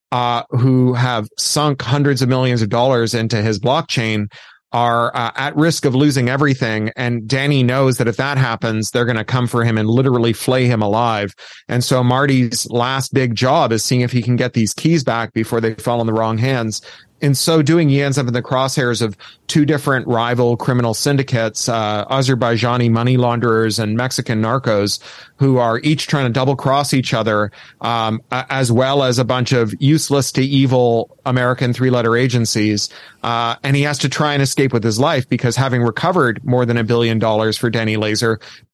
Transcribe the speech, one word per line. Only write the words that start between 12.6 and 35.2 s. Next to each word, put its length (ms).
last 420
big 220
job 360
is 140
seeing 160
if 120
he 100
can 140
get 180
these 180
keys 320
back 300
before 260
they 140
fall 260
in 60
the 80
wrong 240
hands. 420
In 160
so 260
doing, 260
he 140
ends 160
up 80
in 60
the 100
crosshairs 580
of 160
two 180
different 440
rival 480
criminal 360
syndicates, 760
uh, 380
Azerbaijani 840
money 260
launderers 640
and 180
Mexican 460
narcos, 560
who 220
are 260
each 240
trying 180
to 60
double 240
cross 360
each 220
other, 380
um, 400
a-, 180
as 220
well 320
as 160
a 40
bunch 280
of 260
useless 540
to 100
evil 840
American 480
three-letter 440
agencies. 720
Uh, 400
and 140
he 60
has 160
to 100
try 240
and 100
escape 300
with 100
his 160
life 300